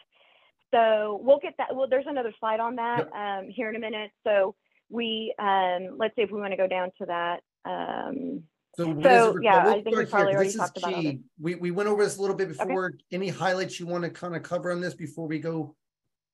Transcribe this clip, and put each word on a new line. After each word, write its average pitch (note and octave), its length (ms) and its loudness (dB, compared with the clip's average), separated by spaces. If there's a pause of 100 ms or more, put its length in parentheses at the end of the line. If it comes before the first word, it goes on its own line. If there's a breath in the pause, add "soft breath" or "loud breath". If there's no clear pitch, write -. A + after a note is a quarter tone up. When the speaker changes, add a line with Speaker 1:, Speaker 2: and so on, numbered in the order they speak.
(720 soft breath)
Speaker 1:
So G#3+ 500 4
we'll C#4 180 8
get E4+ 180 -8
that. B3+ 180 -4
Well, C4+ 100 0
there's C4 220 2
another B3+ 320 -4
slide A3 200 0
on A#3 160 -2
that, A#3+ 240 -2
Speaker 2:
Yep. A#3 140 -4
Speaker 1:
um, G3 360 -6
here A3 180 -6
in A3 80 -6
a - 20 -6
minute. G#3+ 320 -6 (140)
So G#3 300 4 (340)
we, A3 500 -4
um, F#3 600 0
let's A3 180 -2
see A#3+ 60 0
if G3 80 -2
we G#3 100 -6
wanna G3 160 -4
go F#3+ 100 2
down F#3 320 -2
to G3 80 -8
that. E3+ 360 -4 (240)
Um, F3 800 -6 (320)
Speaker 2:
So E3+ 120 -2
what D3+ 160 0
Speaker 1:
so, A#3 280 8
Speaker 2:
is F3+ 40 0
it, F3+ 60 -6
Speaker 1:
yeah, F#3+ 220 6
Speaker 2:
we'll G#3+ 100 6
Speaker 1:
I G#3 80 0
think A3 140 0
we - 100 2
Speaker 2:
start - 0 -
here, - 0 -
Speaker 1:
probably G3+ 260 4
Speaker 2:
'cause - 40 2
Speaker 1:
already G3 120 4
Speaker 2:
this G3+ 60 -4
is A3 60 -2
Speaker 1:
talked F3+ 180 -4
about F#3 160 -2
all E3+ 80 -2
Speaker 2:
key. D3+ 140 0
Speaker 1:
this. - 40 -10 (180)
Speaker 2:
We, E3 180 -4
we F3 160 -4
went G3+ 180 0
over G#3 140 4
this F#3+ 120 0
a F#3+ 60 -6
little F#3+ 140 0
bit F#3+ 120 0
Speaker 1:
Okay. D#3+ 160 -4
Speaker 2:
before. F#3 300 -2 (160)
Any F#3 180 -4
highlights F3+ 500 -2
you F3 80 -10
wanna F3 220 -2
kinda E3 320 -8
cover F3 320 -4
on F3 80 -4
this F3 140 -4
before D#3+ 320 -10
we D3+ 140 -4
go D#3+ 360 -6 (580)